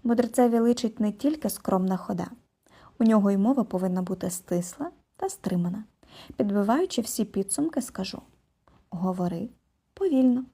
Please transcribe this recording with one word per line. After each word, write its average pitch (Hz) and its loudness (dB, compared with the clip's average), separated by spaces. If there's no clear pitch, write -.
Мудрецеві 233 2
личить 233 2
не 208 0
тільки 277 -2
скромна 190 0
хода. 180 -6
У 233 2
нього 214 6
й 202 4
мова 233 2
повинна 185 -2
бути 185 -4
стисла 180 -6
та 381 -6
стримана. 185 -4
Підбиваючи 214 0
всі - -4
підсумки, 233 -2
скажу: - -8
говори 180 -4
повільно. 262 2